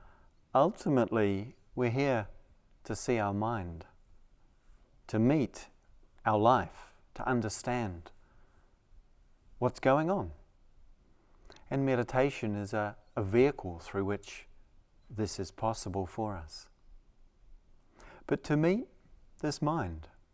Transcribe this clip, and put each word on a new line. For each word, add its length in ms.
ultimately 1000
we're 160
here 360
to 140
see 220
our 140
mind, 540
to 120
meet 500
our 120
life, 540
to 120
understand 840
what's 220
going 300
on. 220
And 160
meditation 720
is 180
a, 220
a 80
vehicle 560
through 260
which 420
this 300
is 120
possible 560
for 280
us. 340
But 180
to 120
meet 320
this 220
mind, 460